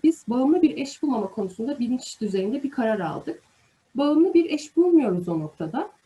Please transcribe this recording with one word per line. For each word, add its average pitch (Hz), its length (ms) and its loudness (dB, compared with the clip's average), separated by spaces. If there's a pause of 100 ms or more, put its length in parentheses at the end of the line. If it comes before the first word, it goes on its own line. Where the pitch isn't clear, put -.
biz 320 240 -4
bağımlı 262 340 2
bir 311 160 2
eş - 260 -8
bulmama 226 240 -2
konusunda 220 520 -6
bilinç 247 420 -6
düzeyinde 208 420 -2
bir 269 60 -4
karar 220 300 -2
aldık. 165 420 -8 (540)
Bağımlı 302 380 4
bir 339 160 4
eş - 280 -6
bulmuyoruz 269 520 4
o 165 100 0
noktada 160 500 -6 (160)